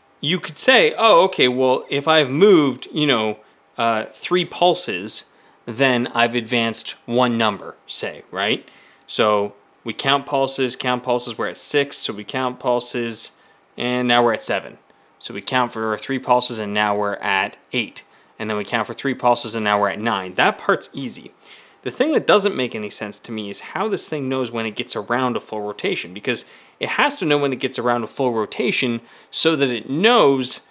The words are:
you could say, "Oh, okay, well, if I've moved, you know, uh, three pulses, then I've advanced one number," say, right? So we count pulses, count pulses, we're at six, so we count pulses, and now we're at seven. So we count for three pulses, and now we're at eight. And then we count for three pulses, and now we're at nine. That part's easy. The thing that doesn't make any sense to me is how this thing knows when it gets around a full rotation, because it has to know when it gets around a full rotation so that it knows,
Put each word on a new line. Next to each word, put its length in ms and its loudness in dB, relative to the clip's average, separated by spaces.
you 140 0
could 180 -10
say, 400 6
"Oh, 280 8
okay, 220 4
well, 420 2
if 180 -2
I've 220 4
moved, 600 6
you 140 0
know, 320 2
uh, 280 0
three 400 -2
pulses, 800 0
then 480 2
I've 220 2
advanced 600 -2
one 320 2
number," 480 -2
say, 460 -8
right? 360 -4
So 480 0
we 100 -8
count 320 0
pulses, 500 -2
count 280 -2
pulses, 340 -2
we're 120 -4
at 80 -10
six, 400 -2
so 160 -6
we 100 -10
count 360 -4
pulses, 720 -2
and 300 -2
now 160 4
we're 100 2
at 100 -4
seven. 360 -6
So 140 -10
we 80 -10
count 300 0
for 260 -2
three 220 -4
pulses, 400 0
and 140 -6
now 220 2
we're 200 -2
at 420 -2
eight. 320 -6
And 120 -6
then 80 -2
we 80 -4
count 220 -2
for 60 -10
three 200 -4
pulses, 420 0
and 80 -4
now 160 2
we're 100 2
at 100 -6
nine. 360 -4
That 220 2
part's 340 -2
easy. 400 -10
The 60 -4
thing 220 0
that 120 0
doesn't 300 4
make 180 -2
any 160 -6
sense 300 -8
to 120 -12
me 200 -6
is 80 -8
how 280 -6
this 220 -4
thing 180 -4
knows 240 -2
when 140 -4
it 100 -6
gets 200 -6
around 420 -2
a 20 -4
full 220 -8
rotation, 540 -6
because 280 -4
it 100 -4
has 280 0
to 80 -4
know 120 4
when 160 0
it 60 -6
gets 180 -4
around 260 0
a 40 -6
full 260 0
rotation 680 -2
so 260 2
that 140 2
it 180 -4
knows, 840 4